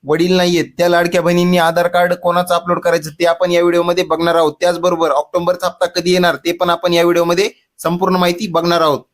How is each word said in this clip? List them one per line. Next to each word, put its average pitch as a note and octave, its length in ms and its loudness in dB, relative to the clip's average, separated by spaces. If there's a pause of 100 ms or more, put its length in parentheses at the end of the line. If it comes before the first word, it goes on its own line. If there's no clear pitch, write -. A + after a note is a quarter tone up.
वडील E3+ 300 2
नाहीयेत, F3 280 2 (140)
त्या F3 100 2
लाडक्या F3 340 2
बहिणींनी F3 360 2
आधार E3+ 300 0
कार्ड F3 260 0
कोणाचं F3+ 400 -2
अपलोड F3 260 -2
करायचं E3 300 -2
ते E3+ 140 -4
आपण E3+ 260 0
या F3 100 2
व्हिडिओमध्ये F3 440 0
बघणार E3 300 -2
आहोत. D#3+ 260 2
त्याचबरोबर E3+ 500 0
ऑक्टोबरचा F3 560 -2
हप्ता F3 200 -2
कधी F3 260 -2
येणार F3+ 220 2
ते E3+ 180 -4
पण F3 180 -2
आपण E3+ 220 -2
या E3+ 100 2
व्हिडिओमध्ये F3 480 0 (280)
संपूर्ण F3+ 380 -2
माहिती F3+ 300 -2
बघणार E3+ 340 0
आहोत. D3+ 200 0 (140)